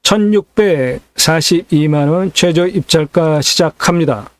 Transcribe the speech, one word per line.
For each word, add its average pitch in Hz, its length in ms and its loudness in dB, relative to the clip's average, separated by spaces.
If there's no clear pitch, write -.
천육백사십이만 160 2000 0
원 180 240 -2
최저 175 340 0
입찰가 160 760 0
시작합니다. 156 840 -2